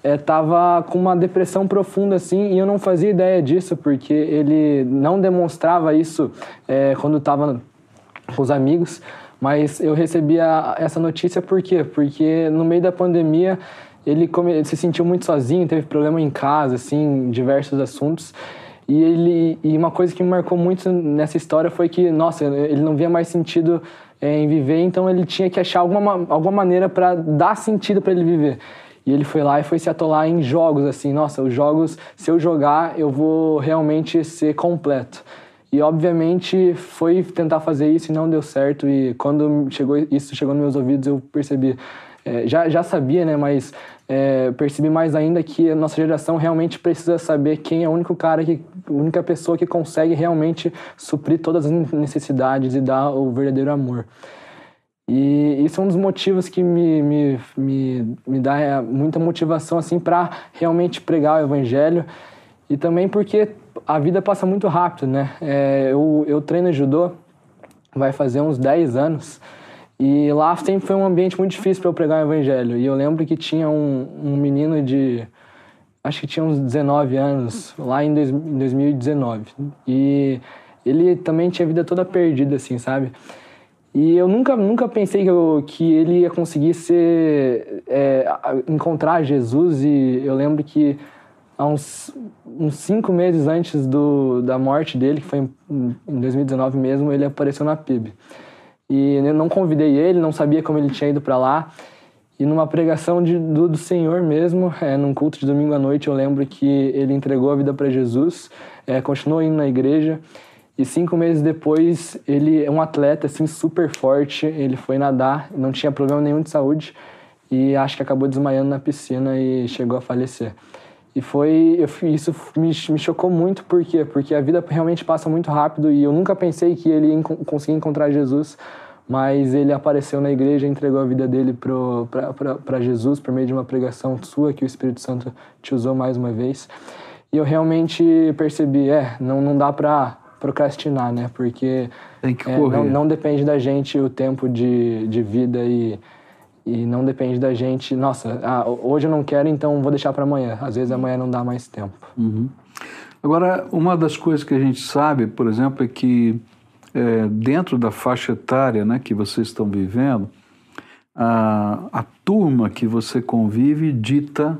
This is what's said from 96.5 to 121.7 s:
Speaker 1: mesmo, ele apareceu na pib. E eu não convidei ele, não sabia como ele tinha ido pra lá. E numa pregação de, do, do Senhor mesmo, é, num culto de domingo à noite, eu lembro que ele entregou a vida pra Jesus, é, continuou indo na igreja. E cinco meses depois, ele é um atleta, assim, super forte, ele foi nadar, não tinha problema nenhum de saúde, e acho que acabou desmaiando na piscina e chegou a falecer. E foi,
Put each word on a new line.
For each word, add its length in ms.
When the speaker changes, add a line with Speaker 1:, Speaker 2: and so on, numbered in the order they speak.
Speaker 1:
mesmo, 340
ele 140
apareceu 400
na 100
pib. 380
E 280
eu 180
não 160
convidei 480
ele, 220
não 120
sabia 300
como 160
ele 140
tinha 180
ido 100
pra 180
lá. 320
E 60
numa 220
pregação 560
de, 160
do, 280
do 100
Senhor 440
mesmo, 500
é, 160
num 180
culto 240
de 80
domingo 260
à 60
noite, 280
eu 60
lembro 320
que 200
ele 480
entregou 380
a 40
vida 180
pra 160
Jesus, 640
é, 160
continuou 400
indo 140
na 120
igreja. 520
E 100
cinco 320
meses 260
depois, 800
ele 380
é 80
um 100
atleta, 460
assim, 180
super 440
forte, 560
ele 320
foi 200
nadar, 560
não 200
tinha 180
problema 300
nenhum 200
de 80
saúde, 460
e 240
acho 220
que 40
acabou 280
desmaiando 400
na 100
piscina 580
e 300
chegou 300
a 40
falecer. 520
E 80
foi, 560